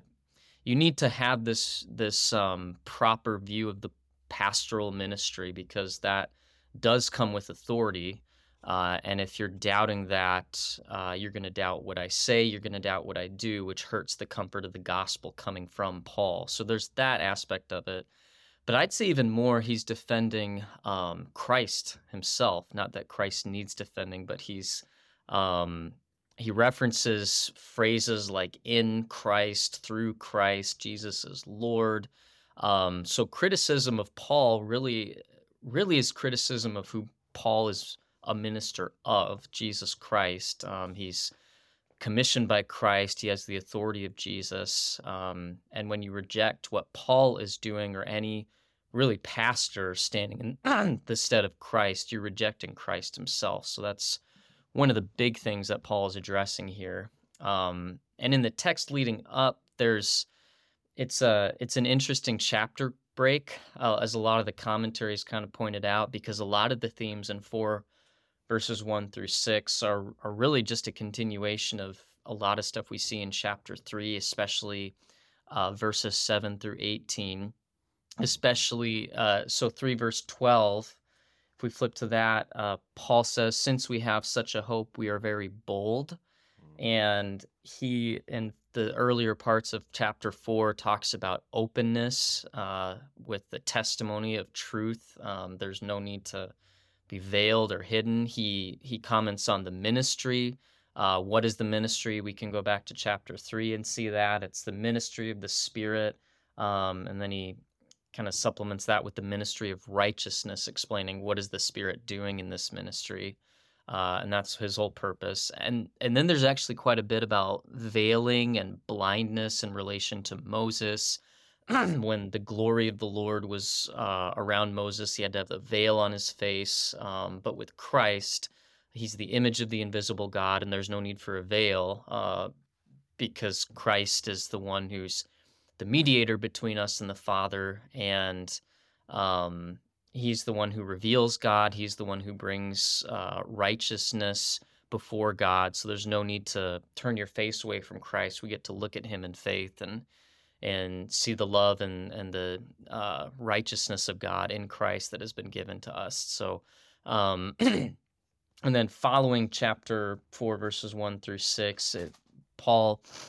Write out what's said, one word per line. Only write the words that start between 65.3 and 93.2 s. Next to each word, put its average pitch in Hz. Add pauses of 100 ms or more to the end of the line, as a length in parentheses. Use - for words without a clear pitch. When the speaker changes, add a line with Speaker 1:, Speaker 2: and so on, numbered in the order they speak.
Speaker 1:
of 101
pointed 104
out, 104
because 107
a 107
lot 104
of 120
the 113
themes 104
in 104
four 107 (640)
verses 110
one 104
through 98
six -
are, 101
are 107
really 123
just 113
a 107
continuation 107
of 95 (220)
a 113
lot 104
of 104
stuff -
we 107
see 107
in 98
chapter -
three, 107
especially, 101 (540)
uh, 98
verses 104
seven 104
through 104
eighteen. 101 (680)
Especially, 117
uh, 107
so -
three 131
verse 117
twelve, 110 (640)
if -
we 120
flip 117
to 117
that, 113
uh, 104 (180)
Paul 120
says, 113
"Since 131
we 120
have 107
such -
a 107
hope, 113
we 110
are 104
very 104
bold." 110 (640)
Speaker 2:
Mm. -
Speaker 1:
And 104 (160)
he, 120
in 110 (220)
the 110
earlier 120
parts 113
of 107
chapter 107
four, 110
talks 104
about 95 (100)
openness, 117
uh, 95 (300)